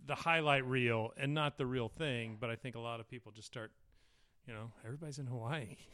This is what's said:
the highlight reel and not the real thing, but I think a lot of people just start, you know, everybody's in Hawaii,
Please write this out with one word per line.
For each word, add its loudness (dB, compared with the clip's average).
the -2
highlight 6
reel 4
and 0
not 2
the 0
real 0
thing, -2
but -2
I -2
think -8
a -6
lot -4
of -12
people -12
just -14
start, -8
you -10
know, -8
everybody's -8
in -4
Hawaii, -2